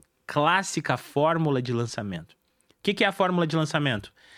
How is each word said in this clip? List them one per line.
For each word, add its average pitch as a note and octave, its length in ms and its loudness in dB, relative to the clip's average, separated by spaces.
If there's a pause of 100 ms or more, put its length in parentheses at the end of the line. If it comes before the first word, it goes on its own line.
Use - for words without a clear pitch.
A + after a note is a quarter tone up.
(280)
Clássica D#3+ 680 0
fórmula D3+ 640 0
de B2 140 -4
lançamento. G#2+ 600 -6
O - 500 -20
que G3+ 100 2
que G#3+ 100 0
é G3+ 40 6
a G3 40 0
fórmula F3+ 360 2
de D#3 80 -2
lançamento? D3 580 0 (240)